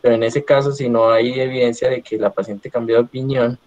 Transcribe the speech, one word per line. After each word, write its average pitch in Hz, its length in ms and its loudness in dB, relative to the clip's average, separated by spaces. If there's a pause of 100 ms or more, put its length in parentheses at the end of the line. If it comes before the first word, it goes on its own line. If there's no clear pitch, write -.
pero 120 120 4
en 113 80 0
ese 120 220 -2
caso, 139 260 2
si 135 200 -4
no 113 200 4
hay 123 300 2
evidencia 127 480 0
de 127 140 -2
que 110 160 -8
la 107 100 0
paciente 101 420 -8
cambió 113 260 -2
de 120 80 4
opinión 131 640 -4